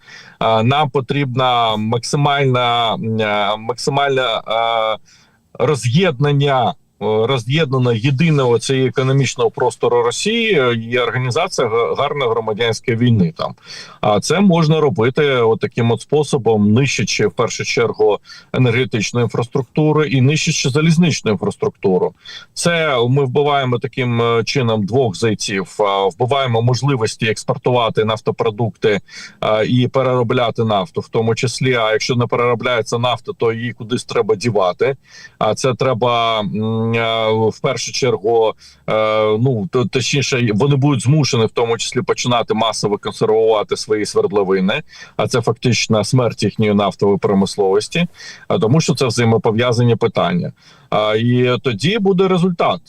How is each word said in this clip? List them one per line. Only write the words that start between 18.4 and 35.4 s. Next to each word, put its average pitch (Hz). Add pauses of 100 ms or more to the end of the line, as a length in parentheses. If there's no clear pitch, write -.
енергетичну 123
інфраструктуру 151
і 135
нищачи 147
залізничну 156
інфраструктуру. 95 (400)
Це 160 (120)
ми 139
вбиваємо 135
таким, 120
е, 117
чином 113
двох 107
зайців, 101
а, 98
вбиваємо 123
можливості 120
експортувати 113
нафтопродукти, 110 (400)
а, 110
і 123
переробляти 123
нафту 101
в -
тому 113
числі. 131
А 110
якщо 110
не 117
переробляється 120
нафта, 120
то 113
її 117
кудись 113
треба 110
дівати. 104 (440)
А 107